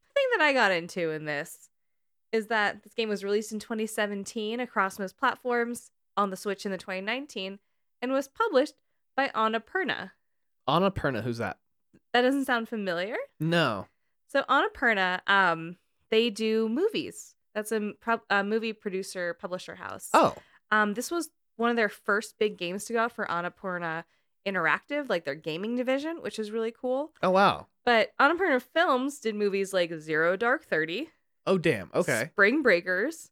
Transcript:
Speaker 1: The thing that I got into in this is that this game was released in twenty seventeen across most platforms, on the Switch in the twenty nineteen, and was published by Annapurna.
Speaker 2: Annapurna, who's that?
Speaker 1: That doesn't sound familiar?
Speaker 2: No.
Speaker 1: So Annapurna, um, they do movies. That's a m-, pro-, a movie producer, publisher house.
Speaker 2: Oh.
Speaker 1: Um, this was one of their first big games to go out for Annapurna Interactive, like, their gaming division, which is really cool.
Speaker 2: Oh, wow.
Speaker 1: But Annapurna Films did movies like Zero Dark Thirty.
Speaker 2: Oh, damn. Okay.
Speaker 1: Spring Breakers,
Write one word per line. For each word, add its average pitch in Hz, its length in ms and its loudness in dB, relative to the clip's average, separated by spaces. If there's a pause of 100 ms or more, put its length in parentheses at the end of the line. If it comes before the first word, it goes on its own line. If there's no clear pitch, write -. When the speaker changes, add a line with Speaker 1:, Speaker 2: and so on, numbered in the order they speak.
(100)
Speaker 1:
The 554 100 0
thing 523 160 2
that 320 80 4
I 285 80 4
got 220 200 4
into 170 380 -2
in 156 140 -6
this 151 460 -8 (640)
is 220 160 -2
that 208 340 0
this - 100 -20
game 226 160 -4
was 196 160 -4
released 208 260 0
in 214 100 -6
twenty 220 260 -4
seventeen 214 760 -4
across 202 380 -2
most 190 180 -8
platforms, 240 760 -2 (280)
on 202 100 2
the 185 80 -6
Switch 202 300 -6
in 196 60 -4
the 185 60 -4
twenty 185 220 -8
nineteen, 202 580 -8 (440)
and 254 100 -2
was 277 160 0
published 311 460 2 (420)
by 269 180 2
Annapurna. 220 800 -2 (560)
Speaker 2:
Annapurna, 151 540 2
who's 117 160 -4
that? 104 200 -6 (540)
Speaker 1:
That 240 100 4
doesn't 269 220 2
sound 233 240 -2
familiar? 196 480 -4 (240)
Speaker 2:
No. 151 460 2 (420)
Speaker 1:
So 277 200 0
Annapurna, 226 800 2
um, 175 480 4 (340)
they 226 200 4
do 220 380 0
movies. 247 640 -4 (200)
That's 214 180 -4
a 226 40 0
m-, 208 240 -4
pro-, 226 200 -2 (100)
a 196 140 2
movie 220 280 -2
producer, 185 640 -6
publisher 180 420 -10
house. 98 360 -12
Speaker 2:
Oh. 302 220 6 (360)
Speaker 1:
Um, 208 240 2
this 240 160 -6
was 339 200 -4 (260)
one 233 140 0
of 233 60 0
their 220 120 4
first - 500 -4
big 208 200 0
games 180 260 -6
to - 80 -10
go 226 80 0
out 233 120 -2
for 214 140 -6
Annapurna 175 800 -6 (420)
Interactive, 190 640 0
like, 180 160 0
their 143 100 -4
gaming 170 420 -6
division, 277 460 -2
which - 160 -8
is 214 120 -6
really 226 220 -4
cool. 262 400 -4 (100)
Speaker 2:
Oh, 185 80 2
wow. 185 360 4 (180)
Speaker 1:
But 233 360 4
Annapurna 294 420 4
Films 285 560 0
did 220 160 -4
movies 196 380 0
like 175 260 2
Zero 160 380 2
Dark 240 280 0
Thirty. 165 440 -2 (380)
Speaker 2:
Oh, 190 120 4
damn. 139 360 0
Okay. 139 380 0
Speaker 1:
Spring 226 300 4
Breakers, 185 680 0